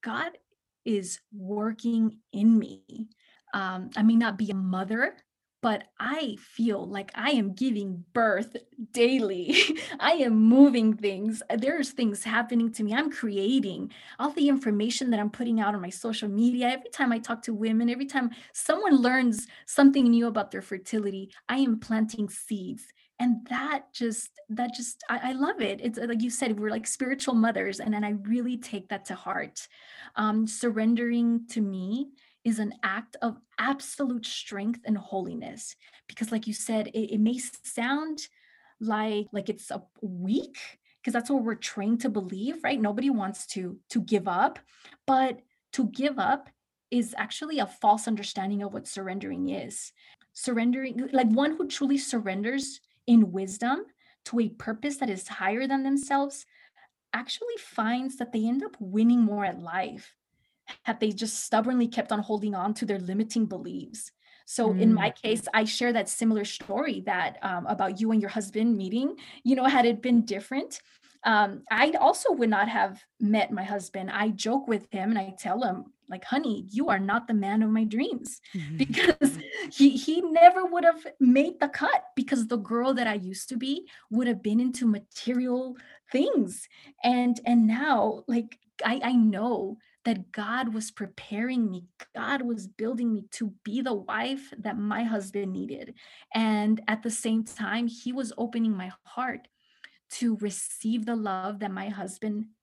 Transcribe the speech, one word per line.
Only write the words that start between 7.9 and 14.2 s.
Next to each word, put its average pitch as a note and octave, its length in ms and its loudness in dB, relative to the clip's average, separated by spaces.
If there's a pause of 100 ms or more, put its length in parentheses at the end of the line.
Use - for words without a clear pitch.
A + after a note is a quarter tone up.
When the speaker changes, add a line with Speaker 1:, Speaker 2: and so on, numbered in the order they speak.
Speaker 1:
birth A3 420 2 (360)
daily. A3+ 680 2 (260)
<laughs> - 160 -12
I D4 140 4
am B3+ 220 4
moving A#3 600 8
things. G#3 480 -4 (140)
There's C#4 340 -2
things G#3 320 -2
happening A3+ 500 0
to A3+ 100 -4
me. G#3 100 -2
I'm C#4+ 180 0
creating G3+ 800 -2 (280)